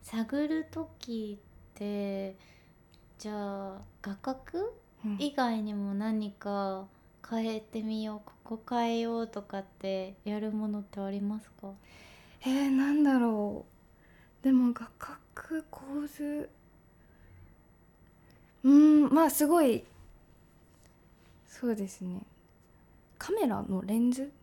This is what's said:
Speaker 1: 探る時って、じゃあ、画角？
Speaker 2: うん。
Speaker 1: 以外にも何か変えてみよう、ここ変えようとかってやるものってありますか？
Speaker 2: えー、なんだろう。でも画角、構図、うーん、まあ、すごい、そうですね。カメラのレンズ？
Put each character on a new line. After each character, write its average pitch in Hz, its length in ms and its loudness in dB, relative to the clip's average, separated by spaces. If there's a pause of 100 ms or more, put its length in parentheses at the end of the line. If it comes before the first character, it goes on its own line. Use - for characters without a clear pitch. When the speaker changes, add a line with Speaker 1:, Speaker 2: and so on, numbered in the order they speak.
Speaker 1:
探 277 460 -4
る 320 220 -2
時 220 680 -8
っ - 340 -20
て、 196 600 -6 (800)
じ 214 100 -12
ゃ 196 480 -8
あ、 202 40 -16 (220)
画 196 140 -8
角？ 339 580 -6 (320)
Speaker 2:
う - 20 -2
ん。 208 120 -4
Speaker 1:
以 285 140 -2
外 233 280 0
に 208 120 -6
も 196 200 -4
何 214 380 -2
か 196 540 -6 (440)
変 226 240 -2
え 220 60 -6
て 220 220 -10
み 220 200 -4
よ 214 140 -6
う、 208 40 -12 (240)
こ 220 140 -8
こ 240 180 -6
変 233 200 2
え 233 40 0
よ 233 200 -2
う 226 80 -4
と 202 140 -10
か 196 180 -10
っ 190 40 -12 (140)
て 190 460 -6
や 208 160 -4
る 214 100 -4
も 214 160 -4
の 208 140 -4
っ - 20 -12
て 202 180 -12
あ 196 80 -4
り 202 120 -4
ま 202 200 -4
す - 120 -20
か？ 196 200 -16 (720)
Speaker 2:
え 269 220 2
ー、 269 40 2
な 269 160 4
ん 294 180 4
だ 269 160 6
ろ 208 480 0
う。 - 40 -20 (720)
で 269 60 4
も 254 220 6
画 233 260 -10
角、 - 720 -10
構 277 380 -8
図、 294 420 -6 (2250)
う 262 40 6
ー 294 400 10
ん、 262 60 4
ま 330 120 8
あ、 277 40 4
す 302 160 2
ご 330 160 6
い、 240 220 4 (1600)
そ - 220 -6
う 220 80 0
で 202 100 -6
す - 140 -14
ね。 185 220 -8 (960)
カ - 120 -10
メ 403 160 2
ラ 202 160 0
の 185 200 -4
レ 208 160 -2
ン 240 120 4
ズ？ 269 220 -6 (100)